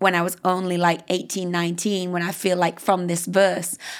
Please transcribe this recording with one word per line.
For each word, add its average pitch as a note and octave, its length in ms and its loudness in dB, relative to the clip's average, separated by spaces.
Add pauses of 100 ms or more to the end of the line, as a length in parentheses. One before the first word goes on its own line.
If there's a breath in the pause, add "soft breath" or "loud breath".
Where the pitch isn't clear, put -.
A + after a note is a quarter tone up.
when F#3+ 140 4
I F3 80 2
was F3+ 220 -2
only, F#3 320 0
like, E3+ 320 2
eighteen, F3+ 420 -4
nineteen, F3+ 600 -2
when F3 100 -2
I F3+ 100 -4
feel F3+ 260 0
like E3+ 200 0
from F#3 280 0
this E3+ 180 -2
verse, F3+ 540 2 (220 loud breath)